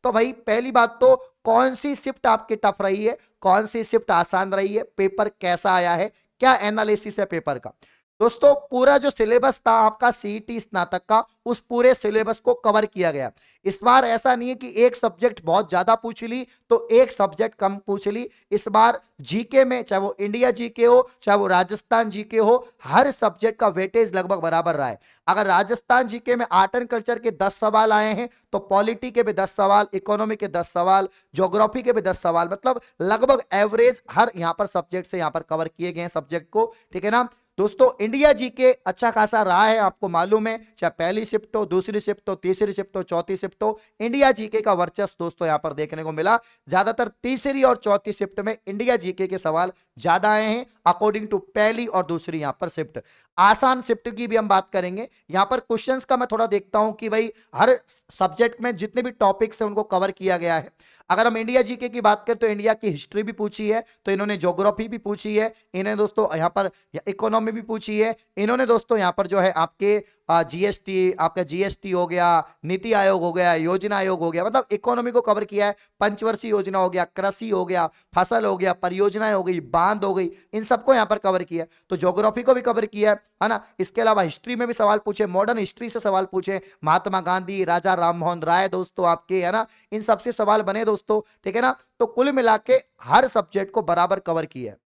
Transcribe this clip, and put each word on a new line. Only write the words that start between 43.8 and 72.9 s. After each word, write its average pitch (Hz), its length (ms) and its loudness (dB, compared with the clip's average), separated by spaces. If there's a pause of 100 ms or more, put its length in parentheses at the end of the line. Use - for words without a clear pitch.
इंडिया 262 300 2
जीके 214 300 -4
का 214 120 0
वर्चस्व 175 460 -4
दोस्तों 170 280 -6
यहाँ 151 120 0
पर 156 140 -6
देखने 151 300 -8
को 160 80 -8
मिला। 175 260 0 (320)
ज्यादातर 214 380 0 (160)
तीसरी 269 400 -2
और 247 120 4
चौथी 208 380 -2
शिफ्ट - 260 -8
में 214 180 -6 (100)
इंडिया 240 280 -2
जीके 185 320 -4
के 185 100 -6
सवाल 170 340 -2 (280)
ज्यादा 180 320 2
आए 214 140 0
हैं 226 200 -4 (220)
according 214 400 0
to 208 120 -2 (160)
पहली 220 300 0
और 185 200 -2
दूसरी 165 340 -6
यहाँ 143 220 -6
पर 175 80 -6
शिफ्ट। 156 300 -10 (380)
आसान 220 440 4
शिफ्ट 226 340 -4
की 233 120 -6
भी 220 80 -4
हम 220 120 0
बात 190 260 0
करेंगे। 185 340 -6 (240)
यहाँ 190 140 2
पर 247 140 -2
क्वेश्चंस 254 460 -4
का 262 120 0
मैं 247 140 -2
थोड़ा 220 140 0
देखता 202 340 -2
हूं 214 140 2
कि 220 160 -8
भाई 220 220 -2 (240)
हर 247 220 4 (420)
सब्जेक्ट 226 420 0
में 240 140 -4
जितने 214 260 -6
भी 240 100 -6
टॉपिक्स 214 500 0
हैं 214 60 -2
उनको 208 160 -4
कवर 190 280 -2
किया 185 260 -2
गया 170 180 -2
है। 156 160 -6 (380)
अगर 226 180 2
हम 226 100 0
इंडिया 226 240 0
जीके 233 280 -4
की 233 120 -8
बात 208 260 2
करें 233 120 0
तो 226 80 0
इंडिया 208 260 0
की 220 160 -2
हिस्ट्री 190 340 -6
भी 208 80 -8
पूछी 214 380 -6
है, 220 140 -2 (220)
तो 196 60 -2
इन्होंने 202 260 -2
ज्योग्राफी 190 500 0
भी 226 100 -10
पूछी 208 400 -6
है, 220 160 -2 (200)
इन्हें 202 240 -4
दोस्तों 208 380 0
यहाँ 165 140 0
पर 196 200 -2 (380)
इकोनॉमी 214 440 -2
भी 226 100 -8
पूछी 214 380 -6
है, 220 160 0 (220)
इन्होंने 240 280 0
दोस्तों 233 320 2
यहाँ 180 200 0
पर 196 100 -2
जो 196 120 0
है 185 120 4
आपके, 196 520 -2 (260)
आ, 165 140 4
जीएसटी, 185 760 -2
आपका 165 240 -2
जीएसटी 185 480 -6
हो 180 160 0
गया, 175 400 2 (180)
नीति 190 280 -2